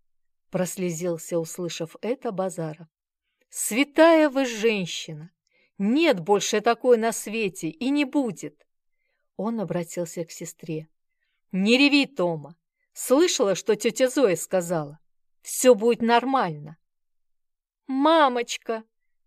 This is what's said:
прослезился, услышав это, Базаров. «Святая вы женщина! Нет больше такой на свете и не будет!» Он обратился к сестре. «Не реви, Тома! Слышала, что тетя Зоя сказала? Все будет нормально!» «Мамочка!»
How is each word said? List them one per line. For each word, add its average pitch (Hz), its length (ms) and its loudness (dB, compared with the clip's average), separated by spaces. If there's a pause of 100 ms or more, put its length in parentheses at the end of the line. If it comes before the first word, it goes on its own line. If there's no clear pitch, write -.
(500)
прослезился, 175 880 -4
услышав 165 640 -8
это, 226 300 -6
Базаров. 170 560 -8 (640)
«Святая 302 800 4
вы 262 180 -2
женщина! 196 840 -4 (480)
Нет 247 440 2
больше 202 400 0
такой 233 360 4
на 226 140 0
свете 202 580 -6
и 254 220 -4
не 294 140 2
будет!» 247 600 -6 (720)
Он 220 220 -4
обратился 175 680 -6
к - 60 -20
сестре. 160 560 -12 (640)
«Не 202 260 4
реви, 277 300 6
Тома! 165 480 -4 (360)
Слышала, 285 600 2
что - 220 0
тетя 233 340 0
Зоя 233 260 2
сказала? 170 600 -4 (460)
Все - 320 4
будет 226 260 0
нормально!» 226 760 0 (1120)
«Мамочка!» 262 960 0 (440)